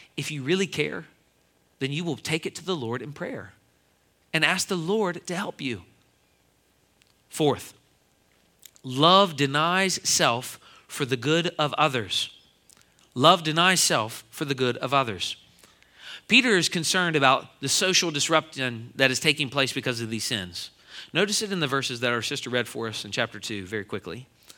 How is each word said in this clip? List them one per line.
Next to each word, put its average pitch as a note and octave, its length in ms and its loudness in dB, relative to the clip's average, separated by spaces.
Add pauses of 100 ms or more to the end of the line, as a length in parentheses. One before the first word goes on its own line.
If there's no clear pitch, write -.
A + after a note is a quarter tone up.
(140)
"If D3 160 -8
you D3 120 -6
really F3+ 240 0
care, D3+ 400 -6 (720)
then C3+ 140 -4
you E3+ 120 -6
will D#3 120 -4
take D#3+ 300 -4
it - 80 -8
to D#3 100 -14
the F3+ 120 -4
Lord A#2+ 260 -6
in D3 100 -12
prayer E3 420 -12 (760)
and D#3+ 120 2
ask F3+ 240 0
the F#3+ 80 -2
Lord F3+ 500 -2
to F3+ 80 -6
help F3+ 260 -8
you." G#2+ 240 -6 (1400)
Fourth, - 460 0 (1080)
love D#3+ 500 6
denies D#3+ 720 2
self B2+ 560 0 (260)
for - 180 -6
the B2+ 120 0
good D#3+ 420 0
of D3 160 0
others. B2+ 560 0 (840)
Love E3 280 6
denies E3 380 4
self A2+ 500 0
for - 140 -8
the C#3+ 100 -2
good B2+ 220 0
of C3 180 -2
others. A2+ 420 0 (920)
Peter A#3+ 280 6
is E3+ 120 2
concerned E3+ 480 0
about C3+ 440 4
the C#3 80 -6
social F3+ 440 2
disruption C3+ 840 -2
that C3 160 4
is B2+ 80 0
taking D3+ 320 0
place C3+ 220 0
because B2 280 -4
of A2+ 80 -4
these A2 160 -4
sins. F#2 460 -6 (420)
Notice G3+ 300 0
it G#3 80 -4
in F#3+ 80 -2
the D3+ 80 0
verses B2+ 320 -4
that A#2+ 140 0
our A#2 100 0
sister C3+ 260 -6
read A#2+ 200 0
for A2+ 180 -6
us G#2+ 180 -8
in G#2 60 -14
chapter A2+ 300 -4
two G2 260 -8
very G2+ 180 -6
quickly. G#2 440 -10 (300)